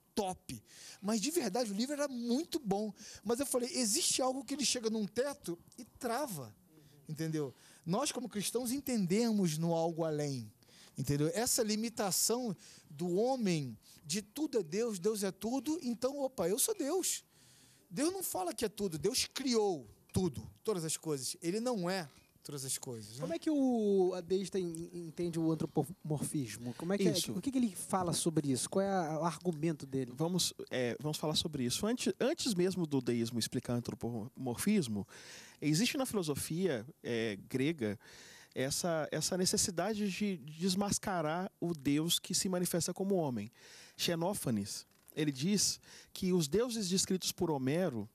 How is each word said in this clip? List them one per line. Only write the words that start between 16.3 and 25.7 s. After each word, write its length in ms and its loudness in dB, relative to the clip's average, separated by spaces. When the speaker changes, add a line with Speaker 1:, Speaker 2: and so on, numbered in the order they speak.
Speaker 1:
eu 120 2
sou 160 2
Deus. 480 0
Deus 240 0
não 100 -6
fala 300 -2
que 120 -2
é 40 -2
tudo, 280 -2
Deus 360 2
criou 540 2
tudo, 340 0
todas 220 0
as 120 -2
coisas. 440 -4
Ele 180 -2
não 300 0
é 180 -2
todas 220 -8
as 120 -2
coisas, 400 -10
né? 40 -10
Speaker 2:
Como 120 -4
é 60 -4
que 100 -2
o 640 4
ateísta 440 -2
en-, 340 -4
entende 460 -4
o 120 4
antropomorfismo? 1200 -2